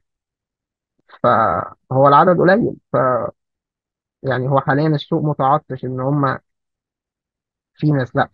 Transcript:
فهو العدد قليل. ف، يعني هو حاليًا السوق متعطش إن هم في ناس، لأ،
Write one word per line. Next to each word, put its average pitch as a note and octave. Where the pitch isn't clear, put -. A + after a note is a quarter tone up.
فهو A#2+
العدد D#3+
قليل. F#3
ف، -
يعني B2+
هو C#3
حاليًا C#3+
السوق D#3
متعطش C#3+
إن B2+
هم C3+
في D3+
ناس، C3
لأ، C3